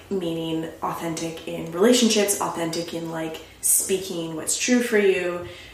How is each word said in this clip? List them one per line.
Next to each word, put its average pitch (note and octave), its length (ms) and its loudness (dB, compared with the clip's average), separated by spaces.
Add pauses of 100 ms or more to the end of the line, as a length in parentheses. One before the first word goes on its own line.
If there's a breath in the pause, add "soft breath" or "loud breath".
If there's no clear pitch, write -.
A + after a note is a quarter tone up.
(100)
meaning E3 580 -2 (140)
authentic E3 680 -6
in E3 240 -8
relationships, G#3 680 4
authentic E3+ 540 -4
in, E3 160 -6
like, D#3+ 300 -6 (220 loud breath)
speaking E3+ 720 0
what's - 220 -4
true B3 240 4
for A3+ 160 2
you, F3+ 420 2 (340 loud breath)